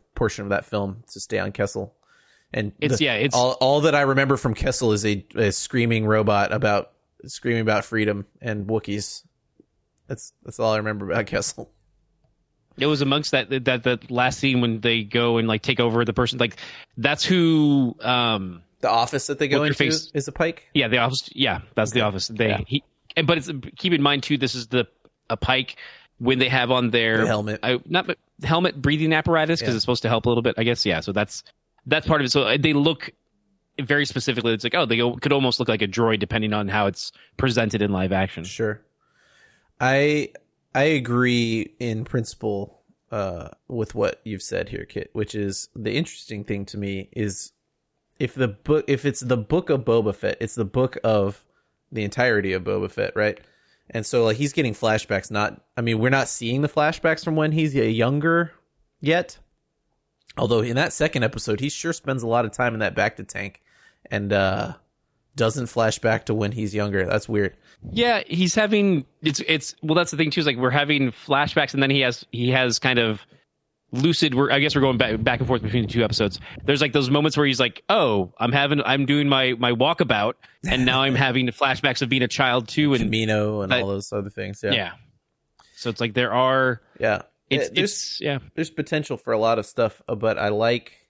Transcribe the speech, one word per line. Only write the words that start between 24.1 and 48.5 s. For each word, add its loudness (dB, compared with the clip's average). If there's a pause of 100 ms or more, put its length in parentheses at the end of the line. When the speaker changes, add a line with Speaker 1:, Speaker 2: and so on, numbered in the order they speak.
Speaker 2:
too, -2
this -2
is -10
the, 0 (420)
a -2
Pike -2 (420)
when 0
they 2
have 2
on 2
their 2
Speaker 1:
The 2
helmet. -2
Speaker 2:
I, 0
not -2
the -4 (300)
helmet, 0
breathing 2
apparatus, 2
'cause -2
Speaker 1:
Yeah. 0
Speaker 2:
it's -2
supposed 0
to 0
help 2
a 4
little 4
bit, 0
I -2
guess. 0
Yeah, 2
so -6
that's, -2 (420)
that's 0
part 4
of 0
it. -2
So, 2
uh, 2
they 2
look 0 (720)
very 0
specifically. -2
It's -2
like, -2
oh, 2
they 0
o-, 0
could -2
almost 2
look -2
like 0
a 0
droid 0
depending -2
on -2
how 2
it's -6 (260)
presented 0
in 2
live 0
action. -2
Speaker 1:
Sure. -6 (1000)
I, 2 (440)
I 2
agree 2
in -4
principle, -4 (280)
uh, -6 (200)
with -6
what -2
you've -8
said -6
here, -10
Kit, -10
which -6
is -4
the -6
interesting -6
thing -6
to -14
me -6
is -6 (640)
if -4
the 0
book, 0